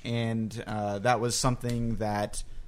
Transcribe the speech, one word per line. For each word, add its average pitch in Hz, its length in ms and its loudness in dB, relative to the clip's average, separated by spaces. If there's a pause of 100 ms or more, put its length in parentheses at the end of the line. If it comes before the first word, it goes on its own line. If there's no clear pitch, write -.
and, 113 640 0
uh, 104 320 -2
that 120 180 4
was 117 160 0
something 120 600 0
that 104 480 0 (240)